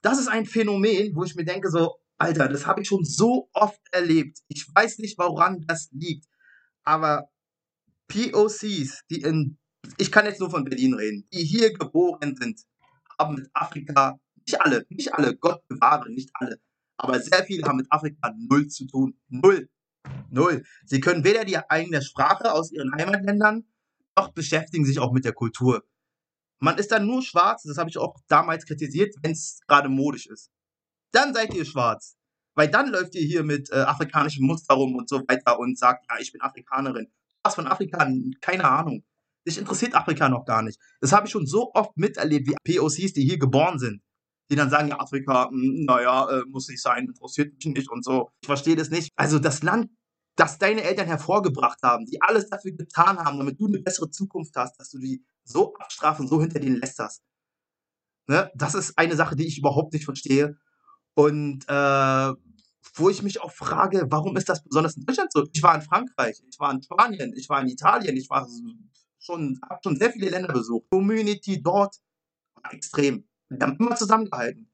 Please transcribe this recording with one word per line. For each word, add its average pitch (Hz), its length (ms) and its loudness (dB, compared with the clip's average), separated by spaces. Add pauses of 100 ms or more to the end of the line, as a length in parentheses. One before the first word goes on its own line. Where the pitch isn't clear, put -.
Das 254 180 2
ist 247 80 -2
ein 220 180 -2
Phänomen, 208 680 0
wo 170 80 -2
ich 175 120 -8
mir 170 100 -4
denke 185 240 -4
so, 165 300 0 (180)
„Alter, 156 320 0
das 139 160 -4
hab 196 140 0
ich 196 80 -6
schon 180 180 0
so 240 480 0
oft 208 260 0 (120)
erlebt.“ 165 560 0
Ich - 260 -14
weiß 220 260 2
nicht, 214 180 -10
woran 175 500 0
das 160 240 -6
liegt. 151 360 -8 (560)
Aber 151 460 0 (800)
P 233 260 -4
O 214 140 6
Cs, 202 600 -6
die 165 120 -6
in, 151 360 0 (400)
ich - 140 -2
kann 208 140 6
jetzt 202 140 -6
nur 185 100 -4
von 160 140 -4
Berlin 131 300 0
reden, 107 400 -6
die 175 100 -6
hier 214 300 2
geboren 160 640 0
sind, 120 240 -6 (580)
haben 156 160 0
mit 135 180 -14
Afrika, 143 680 0 (260)
nicht - 160 -2
alle, 139 280 2
nicht 269 240 -2
alle, 131 240 2
Gott - 300 0
bewahre, 127 420 2
nicht 131 240 -10
alle, 117 280 -10 (360)
aber 127 220 -2
sehr 185 260 0
viele 170 220 -4
haben 135 100 0
mit 131 140 -2
Afrika 147 460 -2
null 139 300 2
zu 135 180 -12
tun. 135 320 -2 (120)
Null. 156 400 4 (600)
Null. 147 340 2 (220)
Sie 135 140 0
können 165 240 2
weder 214 200 4
die 190 140 -4
eigene 160 440 -2
Sprache 156 500 0
aus 160 200 -2
ihren 135 220 -6
Heimatländern, 202 720 0 (520)
noch 196 120 0
beschäftigen 160 560 0
sich 139 140 0
auch 127 120 0
mit 131 140 2
der 113 80 0
Kultur. 120 520 0 (760)
Man 170 180 2
ist 202 140 -2
dann 214 140 2
nur 254 160 0
schwarz, 202 420 2
das 147 140 -10
hab 165 120 -4
ich - 80 -10
auch - 180 -4 (140)
damals 165 360 2
kritisiert, 156 560 -2
wenn's 156 460 -6
gerade 143 220 6
modisch 135 380 -2
ist. - 220 -20 (640)
Dann 269 220 4
seid 226 200 -2
ihr 160 120 -4
schwarz. 120 500 -2 (400)
Weil 151 140 4
dann 262 200 2
läuft 185 240 -4
ihr 180 80 -6
hier 156 220 0
mit, 147 260 -4
äh, - 60 -4
afrikanischem 147 720 0
Muster 160 280 2
rum 131 220 2
und 123 120 -6
so 135 200 -2
weiter 123 320 2
und 123 180 -4
sagt, 123 320 2
„Ja, 117 100 -4
ich 95 120 -10
bin - 100 -16
Afrikanerin.“ 131 680 -6 (320)
Was - 100 0
von 156 140 -6
Afrika? 165 420 -2 (320)
Keine 185 220 -2
Ahnung. 139 400 0 (420)
Dich 165 140 -4
interessiert 208 340 -2
Afrika 160 360 2
noch 127 160 0
gar 110 180 2
nicht. 107 160 -8 (200)
Das 139 120 2
hab 208 140 6
ich 208 60 -10
schon 175 140 -2
so 196 280 -2
oft - 220 0
miterlebt, 151 520 0
wie 143 160 0
P 170 160 0
O 156 80 2
Cs, 190 260 -4
die 143 100 0
hier 175 140 2
geboren 143 400 2
sind, 110 240 -6 (480)
die 143 60 0
dann 143 140 2
sagen, 147 200 2
„Ja, 139 100 -6
Afrika, 135 500 0
hm, 135 360 0
na 123 160 4
ja, 127 280 2
äh, 131 160 -2
muss 131 240 -10
nicht 127 120 -14
sein, 123 240 0
interessiert 131 480 -6
mich - 120 -14
nicht“ 135 240 -4
und 123 140 -10
so. 127 260 0 (120)
Ich - 60 -16
verstehe 143 280 2
das 156 140 -4
nicht. 160 260 -4
Also 151 240 2
das 147 240 0
Land, 208 260 0 (460)
das 160 220 2
deine 208 260 0
Eltern 208 240 0
hervorgebracht 160 760 0
haben, 120 220 2
die - 160 -4
alles 202 280 2
dafür 190 220 -8
getan 170 460 2
haben, 143 220 -4
damit 139 200 -4
du 214 80 0
eine 196 120 0
bessere 175 300 -4
Zukunft 185 460 -8
hast, 127 240 -6
dass 135 120 -20
du 135 80 -16
die 131 240 -8 (200)
so 131 320 0
abstrafen, 151 520 -2
so 151 120 2
hinter 160 200 0
denen 135 180 0
lästerst. 113 460 -8 (1040)
Ne? 165 280 2
Das 143 200 -2
ist - 220 -4
eine 165 180 2
Sache, 156 200 0
die 147 120 -2
ich 151 100 -8
überhaupt 143 360 0
nicht 151 120 -6
verstehe. 143 520 2 (580)
Und, 147 520 2
äh, 135 680 2 (600)
wo 170 140 4
ich 202 140 -2
mich 196 180 -6
auch 170 100 -12
frage, 180 580 0
warum 156 280 0
ist - 120 -4
das 160 140 -2
besonders 160 320 0
in 151 100 -14
Deutschland 381 280 -2
so? 147 180 2
Ich 151 120 -2
war 165 120 6
in 151 60 -6
Frankreich, 151 680 -4
ich - 100 -20
war 143 120 -2
in 131 100 -4
Spanien, 180 540 -2
ich - 140 -16
war 139 120 0
in 131 60 -2
Italien, 170 480 0
ich 131 140 -6
war 135 160 0
s-, 120 160 -16 (580)
schon, 151 480 -6
hab - 160 -14
schon 156 140 0
sehr 233 140 2
viele 196 180 -4
Länder 180 240 -4
besucht. 117 380 -4
Community 196 720 0
dort 196 340 0 (600)
war - 180 -18
extrem. - 540 -2 (220)
Wir 131 160 -2
haben 135 140 -4
immer 233 160 2
zusammengehalten. 190 800 -2